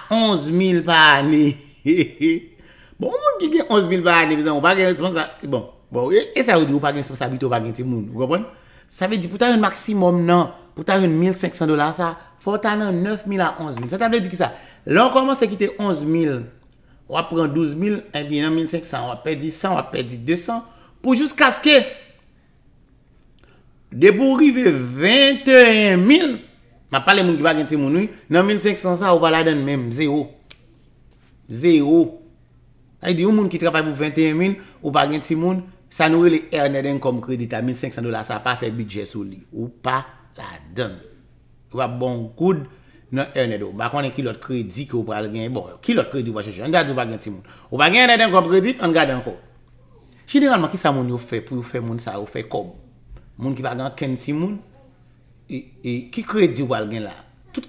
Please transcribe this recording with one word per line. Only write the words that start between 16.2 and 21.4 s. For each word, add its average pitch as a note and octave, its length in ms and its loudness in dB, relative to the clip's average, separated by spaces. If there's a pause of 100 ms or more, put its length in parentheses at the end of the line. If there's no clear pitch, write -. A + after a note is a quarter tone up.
w C#3+ 80 -6
ap E3 140 -4
pran E3 220 0
douz D3+ 240 -2
mil, G3+ 240 -2 (120)
epi D3 300 -4
nan D#3+ 120 0
mil D#3+ 160 -2
senk E3 140 -6
san, B2 220 -6
w A#2+ 80 -8
ap - 100 -14
pèdi D#3 280 -6
san, F#3+ 240 -2
w - 40 -2
ap - 120 -10
pèdi B2 340 -8
desan G3+ 340 -2 (420)
pou B3+ 140 4
jiskaske. C#4+ 640 4 (2000)